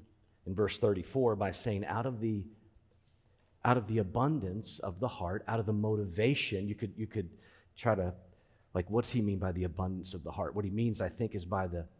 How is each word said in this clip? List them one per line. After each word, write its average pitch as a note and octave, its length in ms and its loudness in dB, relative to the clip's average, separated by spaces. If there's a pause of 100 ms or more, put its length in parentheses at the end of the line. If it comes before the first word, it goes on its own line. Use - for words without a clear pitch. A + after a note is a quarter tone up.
(460)
in F#2 80 -4
verse G2 240 2
thirty-four A2 580 2
by G2 140 2
saying, G2+ 340 -2
"Out A2 220 -2
of B2+ 120 -4
the, G#2+ 280 -2 (1160)
out B2 140 6
of A2 120 0
the A2 100 2
abundance A2 800 0
of F#2 220 -6
the A#2 80 0
heart," F2+ 380 -4
out A2+ 140 0
of G2 60 -2
the A2 80 2
motivation, G#2 920 2
you G2+ 80 -2
could, G2 220 -4
you G#2+ 100 -4
could F#2+ 220 -4 (480)
try A2+ 180 4
to, F2+ 200 0 (580)
like, F2+ 160 0
what's A2+ 220 2
he B2 100 2
mean G2+ 180 2
by F#2 140 0
the F2+ 120 0
abundance F#2 500 -4
of E2+ 100 -8
the D#2 60 -6
heart? E2 240 -4
What G2+ 100 0
he F#2+ 60 -2
means, A2 320 0
I F2+ 80 0
think, A2 240 -2
is F2+ 100 -4
by F#2+ 220 0
the, E2+ 200 -4 (120)